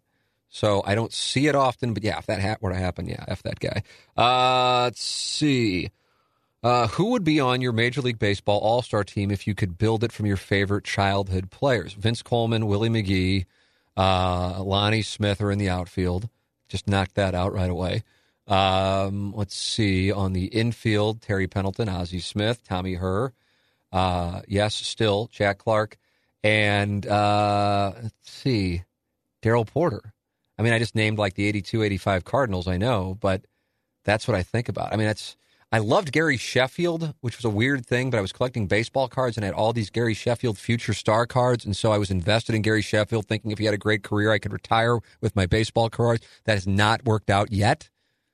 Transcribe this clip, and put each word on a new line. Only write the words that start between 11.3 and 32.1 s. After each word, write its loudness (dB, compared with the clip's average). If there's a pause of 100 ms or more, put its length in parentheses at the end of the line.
players? 0
Vince -2
Coleman, 0
Willie 2
McGee, 2 (500)
uh, 2
Lonnie 0
Smith -2
are 0
in 0
the 0
outfield. -2 (400)
Just -8
knocked 0
that 0
out 0
right 0
away. -2 (420)
Um, 0
let's -6
see. 0
On 0
the -2
infield, 0
Terry -2
Pendleton, -4
Ozzie -6
Smith, -4
Tommy -4
Herr. -2 (600)
Uh, 0
yes, 0
still, -2
Jack 0
Clark. -2 (460)
And, 2
uh, 2 (100)
let's -14
see, -2 (580)
Darryl 2
Porter. -4 (440)
I -2
mean, 2
I 2
just -2
named, 0
like, 0
the 0
eighty-two, -2
eighty-five 0